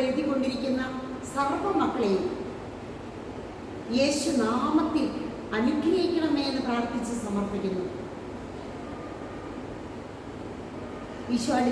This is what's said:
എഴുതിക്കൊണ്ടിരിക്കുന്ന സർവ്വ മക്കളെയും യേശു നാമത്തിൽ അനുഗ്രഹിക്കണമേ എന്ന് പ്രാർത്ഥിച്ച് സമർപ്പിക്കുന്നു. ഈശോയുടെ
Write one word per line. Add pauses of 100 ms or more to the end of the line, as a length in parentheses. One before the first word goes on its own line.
എഴുതിക്കൊണ്ടിരിക്കുന്ന (500)
സർവ്വ (120)
മക്കളെയും (1700)
യേശു (140)
നാമത്തിൽ (500)
അനുഗ്രഹിക്കണമേ
എന്ന്
പ്രാർത്ഥിച്ച് (120)
സമർപ്പിക്കുന്നു. (3500)
ഈശോയുടെ